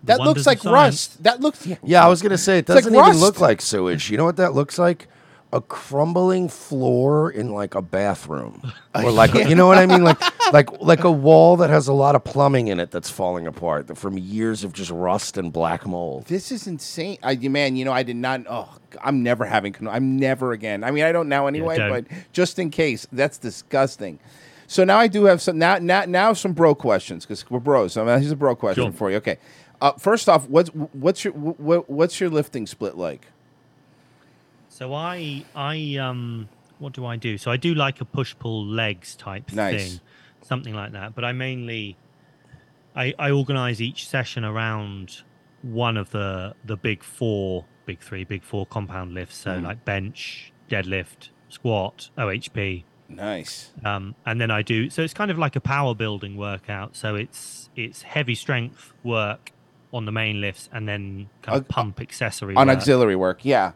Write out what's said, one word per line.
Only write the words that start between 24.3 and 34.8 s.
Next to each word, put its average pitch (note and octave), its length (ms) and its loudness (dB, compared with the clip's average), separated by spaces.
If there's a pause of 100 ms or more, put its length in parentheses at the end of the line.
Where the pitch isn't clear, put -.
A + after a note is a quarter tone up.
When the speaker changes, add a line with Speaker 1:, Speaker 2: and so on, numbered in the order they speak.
Speaker 2:
So - 180 2
now G3 120 4
I A3+ 100 6
do G#3 180 2
have F3+ 160 6
some, E3+ 160 -2
now, E3+ 200 4
now, F3+ 280 0
now F3+ 280 2
some F#3 200 -4
bro D#3 200 4
questions, G2 520 -2
'cause - 240 -10
we're B2 100 -4
bros. A#2+ 340 2
So A2+ 120 -2
now A#2+ 120 4
here's C#3+ 140 0
a D#3 60 -2
bro C3+ 180 0
question G#2 300 -2
Speaker 1:
Sure. G2+ 80 -4
Speaker 2:
for G2 180 -4
you. G2+ 60 0
Okay. G#2+ 200 -4 (440)
Uh, C#3 120 4
first G#3+ 360 0
off, C#3+ 180 4
what's, E3 220 2
what's D#3 560 -4
your, G3 80 -4
wh-, D3+ 240 -8 (260)
wh-, - 60 -18
what's D#3+ 320 -2
your F3+ 80 -2
lifting C#3+ 360 -4
split F#2+ 320 -10
like? E2 300 -10 (1400)
Speaker 1:
So B2+ 240 -12